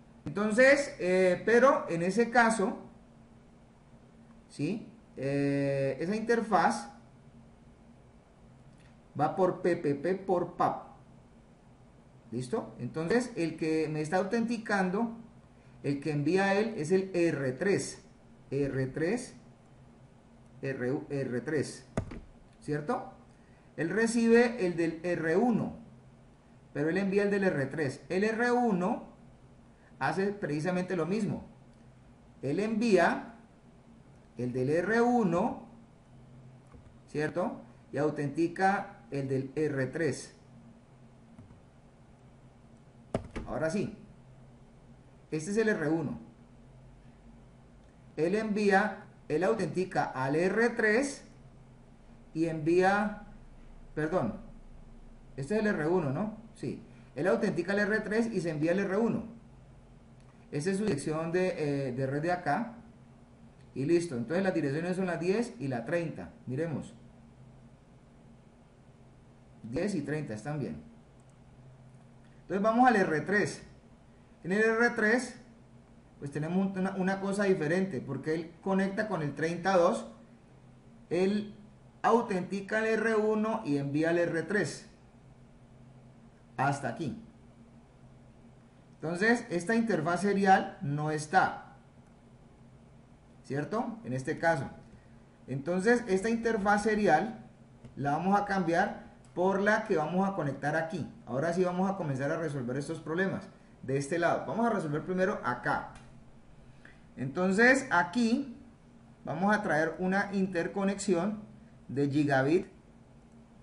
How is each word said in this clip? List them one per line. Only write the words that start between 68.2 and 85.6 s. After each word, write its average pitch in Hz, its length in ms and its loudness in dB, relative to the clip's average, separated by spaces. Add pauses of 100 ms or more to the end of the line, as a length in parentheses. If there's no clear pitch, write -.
Diez 165 320 -4
y 151 60 -2
treinta 143 320 -4
están 147 260 -8
bien. 87 240 -8 (1600)
Entonces 196 220 -2
vamos 226 240 6
al 240 80 6
R 156 260 4
tres. 180 400 0 (840)
En 170 80 -4
el 202 80 2
R 226 360 4
tres, 226 440 0 (800)
pues 143 140 -10
tenemos 180 440 -2
una, 190 200 -2
una 190 260 0
cosa 196 220 -2
diferente, 180 580 0
porque 139 320 -4
él 170 180 -6 (120)
conecta 196 440 0
con 170 140 -4
el 143 140 -4
treinta 175 420 0
dos, 175 300 2 (1040)
él 196 440 0 (460)
autentica 208 800 0
el 220 60 0
R 220 320 2
uno 214 480 2
y 143 120 2
envía 143 320 0
el 170 80 2
R 165 240 0
tres. 185 480 -2 (1700)